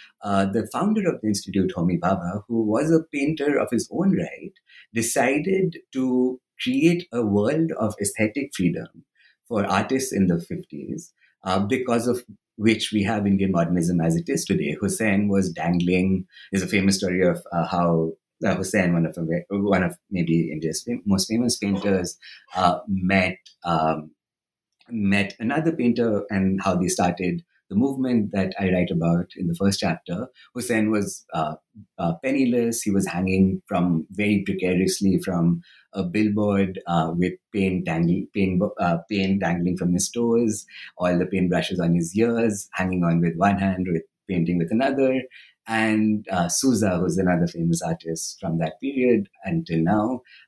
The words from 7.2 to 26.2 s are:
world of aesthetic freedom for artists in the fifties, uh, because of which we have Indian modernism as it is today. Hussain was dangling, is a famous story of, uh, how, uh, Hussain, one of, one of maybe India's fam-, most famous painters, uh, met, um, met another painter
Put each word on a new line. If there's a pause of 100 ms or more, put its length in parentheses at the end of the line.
world
of
aesthetic
freedom (420)
for
artists
in
the
fifties, (320)
uh,
because
of (340)
which
we
have
Indian
modernism
as
it
is
today.
Hussain
was
dangling, (280)
is
a
famous
story
of,
uh,
how, (320)
uh,
Hussain,
one
of, (320)
one
of (120)
maybe
India's
fam-,
most
famous
painters, (380)
uh, (100)
met, (260)
um, (800)
met
another
painter